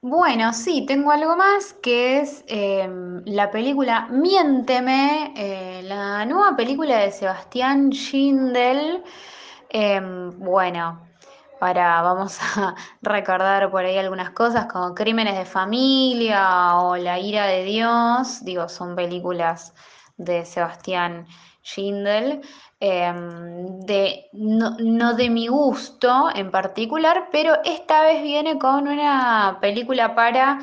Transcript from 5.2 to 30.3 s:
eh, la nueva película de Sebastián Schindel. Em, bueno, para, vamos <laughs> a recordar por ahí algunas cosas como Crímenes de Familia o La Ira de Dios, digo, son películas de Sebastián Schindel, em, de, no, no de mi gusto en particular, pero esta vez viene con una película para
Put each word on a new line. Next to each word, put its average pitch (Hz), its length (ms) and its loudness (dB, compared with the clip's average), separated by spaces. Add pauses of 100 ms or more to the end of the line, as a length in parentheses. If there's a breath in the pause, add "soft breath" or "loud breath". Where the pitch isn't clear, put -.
eh, 190 480 -10
la 202 420 -6
nueva 349 300 2
película 269 440 0
de 202 120 2
Sebastián 254 800 0
Schindel. 269 1120 0 (680 loud breath)
Em, 190 720 -2
bueno, 180 600 -2 (580 loud breath)
para, 180 420 2
vamos 185 380 -2
<laughs> - 180 -4
a 190 180 -2 (260 loud breath)
recordar 196 720 0
por 190 140 -2
ahí 185 120 0
algunas 190 340 -4
cosas 233 360 0
como 180 280 -6
Crímenes 214 420 0
de 185 80 -6
Familia 214 1400 2
o 180 160 2
La 180 220 -2
Ira 208 280 -2
de 185 180 0
Dios, 226 800 0
digo, 175 240 -6
son 180 260 -10
películas 175 760 -4 (440 loud breath)
de 170 280 -4
Sebastián 170 840 -6 (360 loud breath)
Schindel, 202 800 -4 (380 loud breath)
em, 175 1000 -4
de, 196 520 -2
no, 220 460 0
no 233 340 2
de 240 160 2
mi 233 180 0
gusto 262 840 2
en 190 180 -6
particular, 240 800 0
pero 311 220 2 (100)
esta 311 400 2
vez 311 200 4
viene 294 340 -2
con 277 300 2
una 254 760 2
película 226 540 0
para 262 480 4